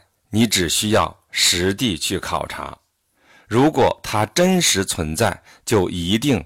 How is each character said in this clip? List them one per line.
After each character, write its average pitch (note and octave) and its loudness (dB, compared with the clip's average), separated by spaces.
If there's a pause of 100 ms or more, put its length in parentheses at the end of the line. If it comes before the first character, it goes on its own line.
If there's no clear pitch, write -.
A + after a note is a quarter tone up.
(300)
你 A2 2
只 F#2 -2
需 G#2+ -2
要 F2 2 (160)
实 F2+ 0
地 G2+ -2
去 F2 -4
考 C#2+ -6
察。 C#2 -12 (720)
如 C3+ 4
果 A#2+ 2
它 G#2+ -2
真 F3+ 2
实 F#2+ 0
存 D#2 -4
在， G2+ -2 (240)
就 G2 2
一 F2+ -2
定 A#2 0